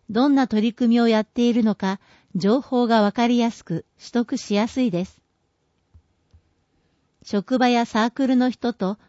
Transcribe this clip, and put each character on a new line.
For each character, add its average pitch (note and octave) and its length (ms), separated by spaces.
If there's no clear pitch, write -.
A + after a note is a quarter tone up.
ど A#3+ 200
ん C#4 60
な C4+ 120
取 G#3+ 140
り A3+ 120
組 A#3 180
み A#3+ 100
を A#3 80
や G#3+ 120
っ - 40
て A#3+ 240
い A#3 40
る A3+ 120
の G#3 100
か、 F#3+ 240
情 G3+ 280
報 A#3+ 260
が A3 140
わ G#3 100
か A#3+ 160
り A#3+ 100
や A#3 140
す - 140
く、 E3 200
取 - 120
得 A#3+ 260
し - 160
や G#3 160
す C4 120
い A#3+ 80
で F3 140
す。 - 180
職 G#3 360
場 B3+ 80
や A#3 180
サ A3+ 200
ー A#3+ 60
ク C4+ 140
ル B3+ 120
の B3+ 120
人 A#3+ 220
と G3+ 260